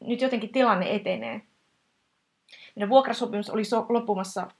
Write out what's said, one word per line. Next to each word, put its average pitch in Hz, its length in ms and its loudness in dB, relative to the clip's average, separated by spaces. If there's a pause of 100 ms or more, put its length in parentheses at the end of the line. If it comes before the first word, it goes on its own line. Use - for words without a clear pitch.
nyt 240 200 -4
jotenkin 247 280 -2
tilanne 208 460 2
etenee. 202 460 -6 (1300)
Meidän 202 140 -4
vuokrasopimus 233 600 2
oli 214 160 -2
so-, 226 240 0
loppumassa 202 580 -2 (120)